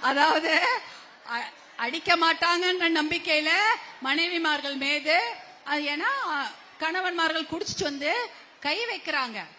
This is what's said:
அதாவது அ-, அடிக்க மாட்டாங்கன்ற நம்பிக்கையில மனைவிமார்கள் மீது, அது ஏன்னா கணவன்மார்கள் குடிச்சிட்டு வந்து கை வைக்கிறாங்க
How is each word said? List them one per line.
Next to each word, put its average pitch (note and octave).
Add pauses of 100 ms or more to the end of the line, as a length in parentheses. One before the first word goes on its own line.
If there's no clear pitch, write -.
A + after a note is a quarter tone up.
அதாவது D#4 (840)
அ-, A#3+ (360)
அடிக்க D#4 (120)
மாட்டாங்கன்ற F4 (120)
நம்பிக்கையில D#4 (580)
மனைவிமார்கள் D4+
மீது, D4 (540)
அது D4
ஏன்னா G#4 (720)
கணவன்மார்கள் E4
குடிச்சிட்டு F4+
வந்து C#4+ (540)
கை D#4 (160)
வைக்கிறாங்க B3 (200)